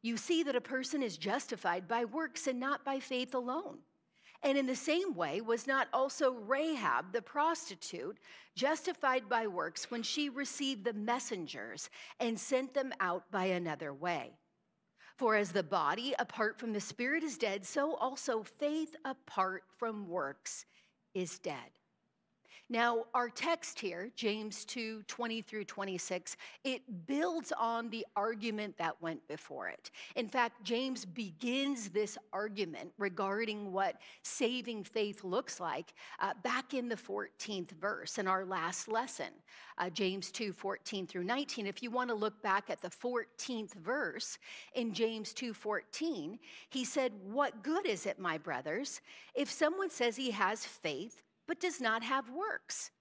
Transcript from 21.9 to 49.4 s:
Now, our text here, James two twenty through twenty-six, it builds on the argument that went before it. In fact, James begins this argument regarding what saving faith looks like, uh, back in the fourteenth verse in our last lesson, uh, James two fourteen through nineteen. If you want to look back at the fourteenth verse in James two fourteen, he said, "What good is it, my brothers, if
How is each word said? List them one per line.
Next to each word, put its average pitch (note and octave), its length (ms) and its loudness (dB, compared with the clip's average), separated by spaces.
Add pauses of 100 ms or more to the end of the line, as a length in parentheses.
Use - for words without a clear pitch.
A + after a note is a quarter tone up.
Now, A#3 340 4 (100)
our A#3+ 160 4
text E4 480 0
here, F#3 360 -4
James G#3+ 480 0
two A3 440 -6
twenty A3+ 340 -2
through G#3+ 220 -6
twenty-six, F#3 720 -4 (260)
it A3 440 -4
builds D#4+ 440 2
on A#3 380 0
the A3+ 160 -4 (100)
argument G#3+ 640 0
that E3 240 -2
went E3 260 -4
before C#3 420 -6
it. - 200 -12 (260)
In A3+ 140 0
fact, A#3 320 2
James A#3 420 0
begins A#3 840 0
this G3+ 260 0 (160)
argument G3 680 -4
regarding G3+ 720 0
what F#3+ 280 2 (220)
saving A#3 640 0
faith G#3 400 0
looks G3 360 0
like, E3 360 -4 (240)
uh, - 240 2
back B3+ 320 0
in A#3+ 140 0
the A3+ 60 0
fourteenth G3 760 -4
verse F#3+ 480 -4
in F#3+ 80 2
our F#3+ 180 4
last F3+ 420 -2
lesson, A3+ 460 -2 (460)
uh, F3+ 100 0
James F#3 400 0
two G#3 240 -4
fourteen G3 540 -4
through F3+ 160 -4
nineteen. A#3+ 420 0
If G3 160 -4
you A#3+ 80 -6
want B3 220 0
to A3 40 2
look G#3+ 280 0
back G3+ 260 2
at - 120 -2
the F3+ 100 -8
fourteenth A#3 840 -4
verse G#3 640 -2 (380)
in A#3 180 0
James A3 400 0
two A#3 220 -4
fourteen, G#3 840 -2 (320)
he B3+ 160 0
said, B3+ 380 0
"What A3+ 400 0
good E4+ 240 2
is G3 180 0
it, - 140 -2
my E3+ 180 0
brothers, D#3 640 -2 (320)
if C#4 160 0